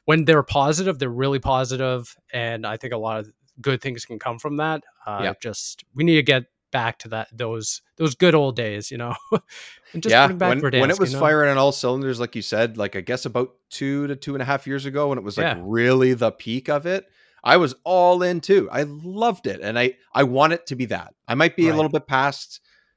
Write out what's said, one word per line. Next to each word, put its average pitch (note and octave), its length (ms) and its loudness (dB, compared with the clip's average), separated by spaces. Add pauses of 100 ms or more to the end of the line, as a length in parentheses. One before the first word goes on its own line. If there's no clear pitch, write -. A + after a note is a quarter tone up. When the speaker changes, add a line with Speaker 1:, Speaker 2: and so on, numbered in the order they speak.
Speaker 1:
when D#3 180 4
they're D3+ 200 6
positive, D3+ 560 0
they're C3 100 -4
really C3+ 300 -2
positive, C3 760 -2 (180)
and A#2 320 -6
I G#2+ 120 -6
think A#2+ 160 -10
a A#2 40 -4
lot A2 220 -4
of G#2+ 100 -12 (300)
good C3 220 -2
things A#2+ 240 -10
can A2 140 -14
come A#2 200 -8
from D3 180 -6
that. D#3 260 -4 (220)
Uh, G#2 180 -8
Speaker 2:
Yeah. F#2+ 180 -2
Speaker 1:
just, - 420 -12 (100)
we C#3 120 0
need E3 100 6
to D3 80 4
get C3 200 2 (280)
back A#2 280 -4
to A#2 100 -18
that, A2 240 -8
those, A2+ 480 -8 (160)
those D#3 180 -2
good F3 200 4
old C3+ 200 2
days, G#2+ 340 -6
you B2+ 80 -12
know, A#2+ 260 -8
<laughs> - 80 -10 (600)
and E3 80 -8
just G#3 100 0
Speaker 2:
Yeah, B2 160 8
Speaker 1:
bring F#3 100 -2
back F3+ 120 2
Speaker 2:
when, C3 120 0
Speaker 1:
Verdansk, C3+ 180 2
Speaker 2:
when C3+ 120 4
it F#3+ 80 0
was F#3 120 2
Speaker 1:
you C3 40 -4
know? C#3 40 -2
Speaker 2:
firing D3+ 320 4
on C3+ 60 2
all C#3 160 4
cylinders, C3 480 -2
like A#2+ 160 -6
you G#2+ 40 -8
said, A2 360 -2
like, G2+ 180 -4
I F#2+ 60 -6
guess A#2+ 240 -4
about B2 300 -4 (140)
two C#3 380 -4
to C#3 80 -6
two C#3 200 -10
and C3+ 60 -4
a B2 40 -6
half C#3 200 -4
years C3+ 200 -6
ago, C#3+ 240 -2
when C3+ 80 -4
it G2 80 -10
was, G2+ 120 -10
like, - 100 0
Speaker 1:
Yeah. G#2 140 -4
Speaker 2:
really B2 520 4
the A2+ 180 0
peak B2 380 -8
of D3 160 -2
it, F#3+ 200 -4 (380)
I C3+ 140 6
was D3 260 2
all F3+ 400 4
in F3+ 160 0
too. E3+ 320 2
I C3+ 120 -2
loved F#3 600 -4
it, F#2+ 160 -6
and A2 160 -4
I, B2 180 0 (180)
I C#3 100 4
want C#3 300 4
it - 140 -8
to C3+ 100 -10
be B2+ 80 -4
that. F#2 300 -8 (120)
I A#2+ 80 -2
might E3 220 2
be E3+ 100 4
a D#3+ 40 4
Speaker 1:
Right. D#3 40 2
Speaker 2:
little D#3 160 2
bit D3 160 -4
past C3+ 540 -4 (360)